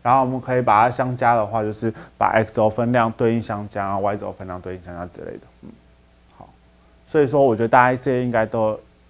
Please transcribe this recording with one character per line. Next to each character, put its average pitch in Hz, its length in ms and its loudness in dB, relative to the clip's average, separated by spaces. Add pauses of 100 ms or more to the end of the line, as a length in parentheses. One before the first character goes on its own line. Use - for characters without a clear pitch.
然 123 120 2
后 135 60 4
我 135 40 2
们 127 160 -4
可 127 160 -2
以 127 60 2
把 110 200 4
它 123 80 2
相 127 240 -4
加 120 200 2
的 110 100 2
话， 110 180 -2
就 107 100 -4
是 110 200 -4 (240)
把 107 120 2
x 107 260 0
轴 107 160 2
分 117 200 -2
量 117 280 2
对 117 160 0
应 113 80 -2
相 104 260 -8
加， 101 160 -8
然 98 80 -6
后 98 80 -4
y 101 160 -2
轴 101 160 -10
分 92 140 -16
量 90 120 -10
对 92 160 -12
应 90 80 -14
相 87 140 -16
加 87 80 -10
之 87 160 -14
类 50 120 -12
的。 - 80 -16 (200)
嗯， - 80 -20 (680)
好， - 100 -20 (580)
所 156 140 0
以 143 60 4
说 139 180 4
我 123 100 4
觉 107 80 -2
得 117 60 2
大 127 220 6
家 131 40 0
这 127 160 -4
些 127 140 0
应 123 60 -4
该 113 160 0
都 110 340 -2 (300)